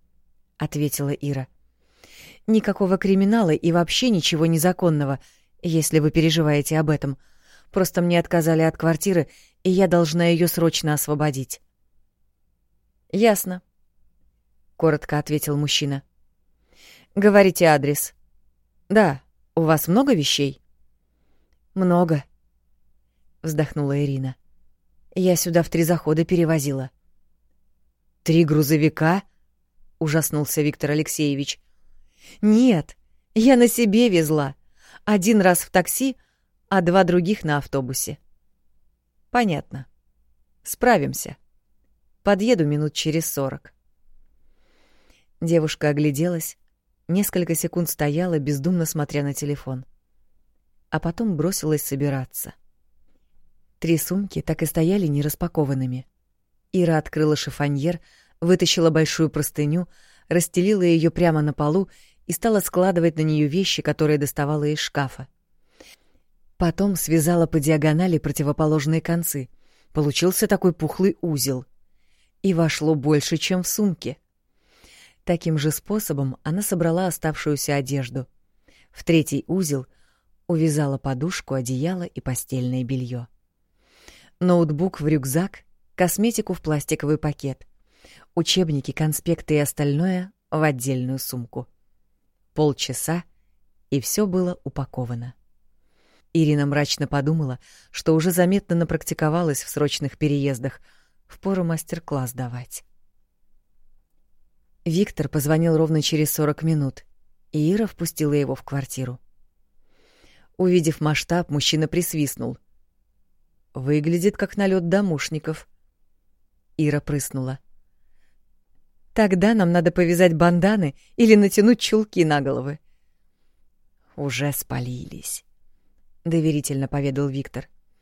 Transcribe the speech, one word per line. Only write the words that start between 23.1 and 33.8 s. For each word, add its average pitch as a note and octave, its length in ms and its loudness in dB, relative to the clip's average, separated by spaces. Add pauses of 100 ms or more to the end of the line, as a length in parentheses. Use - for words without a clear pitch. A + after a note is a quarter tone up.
вздохнула D3 640 -2
Ирина. C3+ 320 -4 (800)
«Я F#3 200 4
сюда E3 300 2
в - 40 -14
три E3+ 140 0
захода D#3+ 420 0
перевозила». D3+ 640 0 (1300)
«Три E3 220 4
грузовика?» D#3 800 2 (720)
ужаснулся D3+ 640 -2
Виктор D3 300 -2
Алексеевич. D3 680 -4 (800)
«Нет, G#3+ 560 4 (380)
я A#3+ 220 6
на A#3+ 100 8
себе A#3 420 4